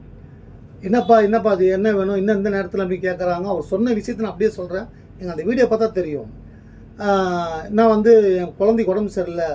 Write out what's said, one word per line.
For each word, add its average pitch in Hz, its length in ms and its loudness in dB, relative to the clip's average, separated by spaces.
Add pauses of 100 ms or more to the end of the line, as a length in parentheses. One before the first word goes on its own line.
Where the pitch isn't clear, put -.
(840)
'என்னப்பா, 220 380 4
என்னப்பா 208 300 2
அது, 185 160 2
என்ன 190 260 2
வேணும், 196 220 0
என்ன 196 180 0
இந்த 202 180 0
நேரத்துல?' 196 300 -4
அப்படி 185 180 -4
கேட்குறாங்க. 180 440 -4
அவர் 185 200 -4
சொன்ன 208 240 -2
விஷயத்தை 226 300 -4
நான் 214 140 -4
அப்படியே 214 260 -2
சொல்றேன். 185 280 -8 (340)
நீங்க 180 120 -10
அந்த 160 120 -8
வீடியோ 233 240 2
பார்த்தா 220 260 0
தெரியும். 151 380 -6 (680)
ஆ, 185 460 0 (220)
நான் 214 200 4
வந்து 214 480 6
என் 175 200 -4
குழந்தைக்கு 208 360 2
உடம்பு 202 180 -2
சரியில்லை 170 440 -4